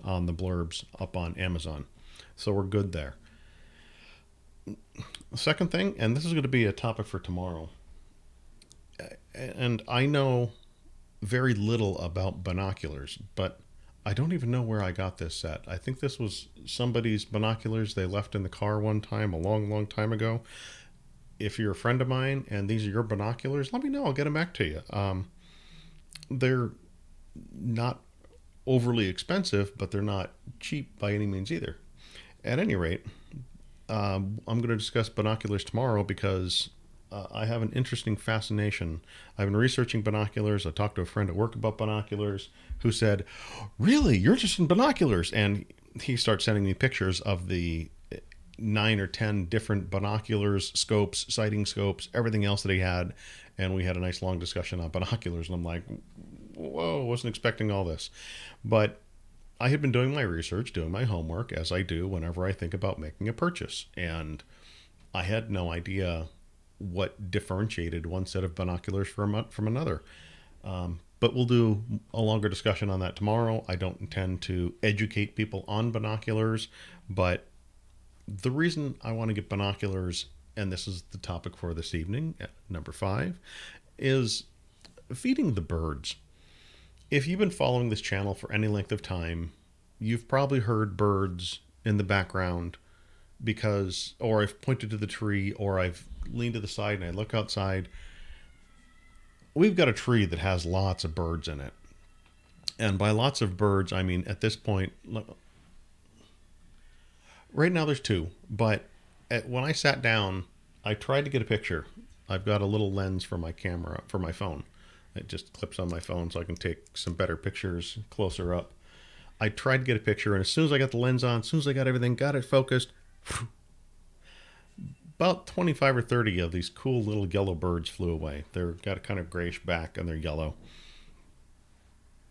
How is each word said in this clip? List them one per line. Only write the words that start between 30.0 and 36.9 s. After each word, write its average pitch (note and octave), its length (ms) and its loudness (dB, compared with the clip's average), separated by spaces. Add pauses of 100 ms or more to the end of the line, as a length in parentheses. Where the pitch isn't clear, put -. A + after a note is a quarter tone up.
not G2+ 300 -2 (280)
cheap - 380 -8
by G#2 140 0
any G#2 140 2
means G2 240 -2
either. - 260 -4 (680)
At B2+ 140 0
any F#3 180 2
rate, E2+ 280 0 (840)
um, G2+ 580 0
I'm A2+ 140 0
gonna A#2 160 0
discuss G#2+ 320 0
binoculars G#2+ 560 0
tomorrow A2+ 400 2
because, F#2+ 680 0 (420)